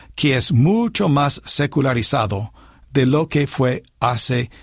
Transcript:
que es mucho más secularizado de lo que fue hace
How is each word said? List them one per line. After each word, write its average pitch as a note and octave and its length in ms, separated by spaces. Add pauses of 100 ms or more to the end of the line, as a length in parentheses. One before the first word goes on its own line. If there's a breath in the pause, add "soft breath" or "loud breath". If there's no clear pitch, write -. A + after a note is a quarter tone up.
(140 soft breath)
que C#3 220
es A#2+ 160
mucho G3 560
más C#3+ 360
secularizado A#2+ 1080 (400 soft breath)
de C3+ 140
lo D3+ 220
que C#3+ 200
fue B2+ 340 (160)
hace A#2+ 640